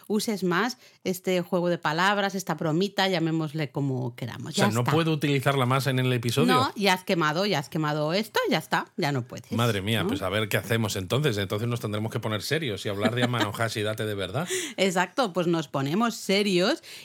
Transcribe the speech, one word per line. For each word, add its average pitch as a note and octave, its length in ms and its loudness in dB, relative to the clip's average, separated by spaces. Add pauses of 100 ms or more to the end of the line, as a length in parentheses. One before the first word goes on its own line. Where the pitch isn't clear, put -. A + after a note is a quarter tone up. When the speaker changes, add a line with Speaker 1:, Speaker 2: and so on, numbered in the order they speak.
Speaker 1:
uses G3+ 380 -2
más F#3 320 2 (260)
este F#3 380 0
juego F3 260 0
de F3 100 0
palabras, F#3 560 2
esta F3+ 220 -2
bromita, F#3+ 540 0
llamémosle D#3+ 600 0
como B2+ 440 -4
queramos. B2 380 -10
Speaker 2:
O - 20 -4
sea, A#2+ 140 4
Speaker 1:
Ya G#2+ 40 -2
Speaker 2:
¿no A#2 80 2
Speaker 1:
está. C#3 120 2
Speaker 2:
puedo D#3+ 180 4
utilizarla C#3 540 2
más C3 220 2
en C3 120 0
el B2+ 140 2
episodio? B2 400 2
Speaker 1:
No, B3+ 240 4
ya G3 160 4
has F#3 100 -2
quemado, E3+ 420 2
ya F3+ 140 2
has C#3 80 -6
quemado D3+ 460 0
esto, A3+ 260 0 (100)
ya G#3 80 2
está, E3 280 -2 (100)
ya D3+ 160 0
no B2 160 -2
puedes, - 240 -12
Speaker 2:
Madre A2+ 300 0
mía, G#2 220 0
Speaker 1:
¿no? F3+ 40 0
Speaker 2:
pues A3 140 -2
a F#2 80 -2
ver G#2+ 180 0
qué - 80 -2
hacemos A2+ 400 0
entonces. A2+ 420 0
Entonces G#2 300 -2
nos A#2+ 140 -2
tendremos G#2+ 280 -4
que A#2 120 -6
poner G#2+ 200 -4
serios C3+ 440 -4
y A2+ 40 -4
hablar G#2 260 0
de B2 80 0
Amano A#2 280 0
Speaker 1:
<laughs> - 20 -6
Speaker 2:
Hashidate A2 520 -2
de G#2+ 100 -4
verdad. G2+ 320 -4 (300)
Speaker 1:
Exacto, F#3 560 0
pues F3 140 0
nos E3 200 0
ponemos E3+ 480 -2
serios. G3+ 680 2 (240)